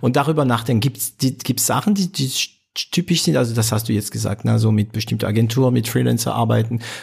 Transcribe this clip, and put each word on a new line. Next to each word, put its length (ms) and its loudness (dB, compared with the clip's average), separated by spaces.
und 140 0
darüber 300 2
nachdenken, 360 0
gibt's 360 -4
die, 200 -2
gibt's 300 -2
Sachen, 280 0
die, 160 0
die 180 -4
sch-, 200 -4
typisch 320 0
sind, 140 2
also 160 0
das 180 0
hast 180 -2
du 40 0
jetzt 180 -2
gesagt, 340 -4
ne, 120 4
so 140 4
mit 220 2
bestimmter 340 -4
Agentur, 440 2
mit 160 2
Freelancer 460 0
arbeiten, 460 0